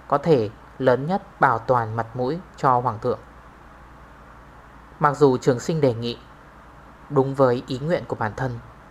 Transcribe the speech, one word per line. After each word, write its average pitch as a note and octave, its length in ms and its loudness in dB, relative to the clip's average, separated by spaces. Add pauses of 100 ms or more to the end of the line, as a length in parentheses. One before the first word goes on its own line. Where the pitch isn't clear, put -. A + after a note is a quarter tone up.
có C#3+ 100 2
thể C3+ 320 2 (280)
lớn C3 280 2
nhất F#3 160 -2 (180)
bảo B2 200 2
toàn A2+ 360 -2
mặt A#2 200 -4
mũi B2+ 240 -4 (180)
cho B2+ 220 2
hoàng A#2 200 -4
thượng. A#2 200 -4 (1800)
Mặc D3 180 2
dù C3+ 200 6
Trường B2 220 0
Sinh D#3+ 220 -4
đề C3 120 4
nghị A#2 240 -8 (920)
đúng C#3 260 0
với C3 320 2
ý B2+ 120 -6
nguyện D#3 280 -2
của C3 80 -6
bản A2 220 -4
thân, A#2+ 220 -6 (320)